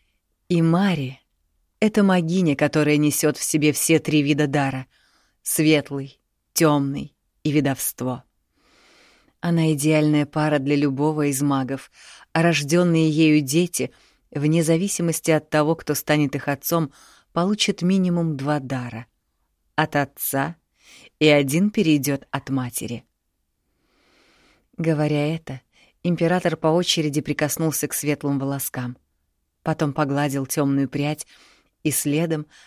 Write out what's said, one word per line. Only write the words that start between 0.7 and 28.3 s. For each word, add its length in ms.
это 240
магиня, 520
которая 420
несёт 400
в 60
себе 280
все 280
три 220
вида 260
дара: 400
светлый, 800
тёмный 600
и 80
ведовство. 720
Она 320
идеальная 520
пара 340
для 160
любого 520
из 140
магов, 500
а 120
рождённые 680
ею 320
дети, 500
вне 320
зависимости 680
от 180
того, 260
кто 200
станет 400
их 120
отцом, 460
получат 500
минимум 560
два 220
дара. 480
От 200
отца — 600
и 80
один 440
перейдёт 600
от 180
матери. 560
Говоря 580
это, 260
император 540
по 100
очереди 540
прикоснулся 640
к 60
светлым 460